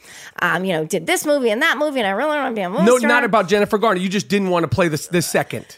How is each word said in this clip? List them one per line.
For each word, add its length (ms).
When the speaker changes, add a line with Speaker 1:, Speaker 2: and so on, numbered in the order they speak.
Speaker 1:
Um, 240
you 80
know, 140
did 200
this 200
movie 240
and 100
that 160
movie, 240
and 60
I 60
really 260
wanna 160
be 80
a 80
Speaker 2:
No, 120
Speaker 1:
monster. 240
Speaker 2:
not 180
about 240
Jennifer 280
Garner. 240
You 80
just 200
didn't 200
wanna 200
play 200
this, 200
this 180
second. 400